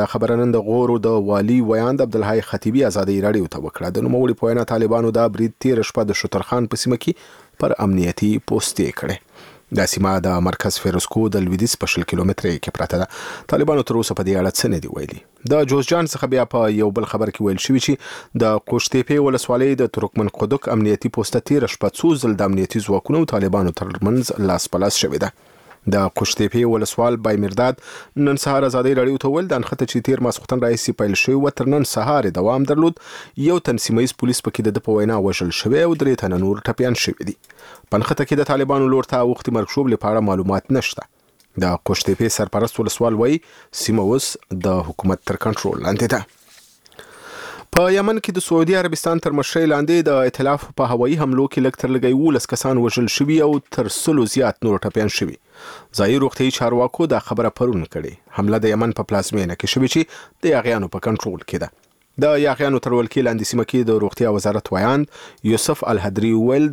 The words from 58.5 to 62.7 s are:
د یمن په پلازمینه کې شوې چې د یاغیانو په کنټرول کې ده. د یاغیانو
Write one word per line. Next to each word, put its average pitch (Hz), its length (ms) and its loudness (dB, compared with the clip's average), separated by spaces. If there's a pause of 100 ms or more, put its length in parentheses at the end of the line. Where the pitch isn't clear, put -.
د 110 80 4
یمن 113 260 0
په 104 120 -6
پلازمینه 95 500 -2
کې - 120 -2
شوې 131 220 2
چې - 520 -4
د 156 80 4
یاغیانو 113 400 0
په 98 120 -6
کنټرول 104 360 -4
کې - 220 -6
ده. - 40 -6 (560)
د 147 200 4
یاغیانو 139 420 0